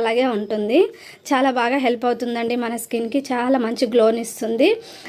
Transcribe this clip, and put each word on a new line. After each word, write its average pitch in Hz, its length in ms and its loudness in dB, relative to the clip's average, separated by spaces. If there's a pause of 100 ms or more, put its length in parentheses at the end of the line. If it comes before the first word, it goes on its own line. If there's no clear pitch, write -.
అలాగే 233 240 2 (100)
ఉంటుంది. 214 440 0 (520)
చాలా 269 200 2 (100)
బాగా 247 260 0
హెల్ప్ 240 220 0
అవుతుందండి 240 560 -2
మన 233 100 -4 (100)
స్కిన్కి, 233 360 -4 (100)
చాలా 254 340 2
మంచి 226 300 -2
గ్లోని 226 320 4
ఇస్తుంది. 233 420 0 (400)